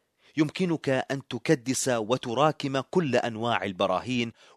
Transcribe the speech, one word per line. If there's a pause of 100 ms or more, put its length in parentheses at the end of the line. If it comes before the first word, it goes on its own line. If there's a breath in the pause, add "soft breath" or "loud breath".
(360 soft breath)
يمكنك
أن
تكدس
وتراكم
كل
أنواع
البراهين (240 soft breath)